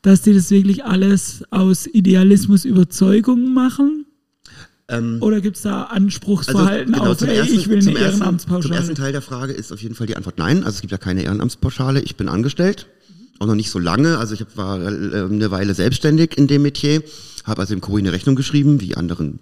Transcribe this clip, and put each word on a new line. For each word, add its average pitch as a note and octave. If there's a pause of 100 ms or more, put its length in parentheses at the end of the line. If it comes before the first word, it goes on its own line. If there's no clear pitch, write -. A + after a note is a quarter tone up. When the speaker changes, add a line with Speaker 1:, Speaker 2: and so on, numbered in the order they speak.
Speaker 1:
dass G3
die G#3+
das F#3+
wirklich G3
alles G3
aus F#3
Idealismus, G3
Überzeugung A3+
machen? C#4 (840)
Speaker 2:
Ähm, A#2
Speaker 1:
Oder G#3+
gibt's F#3+
da G3+
Anspruchsverhalten G3+
Speaker 2:
also, -
genau, -
Speaker 1:
auf, -
Speaker 2:
zum -
Speaker 1:
„Hey, A3
Speaker 2:
ersten, B3
Speaker 1:
ich G3
will G3+
Speaker 2:
zum -
Speaker 1:
eine -
Speaker 2:
ersten, G3
Speaker 1:
Ehrenamtspauschale“? F3
Speaker 2:
zum D3
ersten E3+
Teil C3+
der C#3+
Frage C3
ist -
auf G2+
jeden A2+
Fall A2
die A2
Antwort F#2
nein. A#2
Also G#2
es F#2+
gibt F#2+
ja G2
keine F#2
Ehrenamtspauschale. C3
Ich -
bin -
angestellt, C#3 (520)
auch G2+
noch A2
nicht G#2
so G2
lange. A#2+
Also G#2+
ich G#2+
hab, -
war, F#2+
äh, F#2+
eine G#2
Weile G2
selbstständig D3
in D3
dem C#3+
Metier, D3 (440)
hab A2
also G2
im F#2
Kohi G2+
eine F#2+
Rechnung C3
geschrieben, C#3+
wie F#2
anderen E2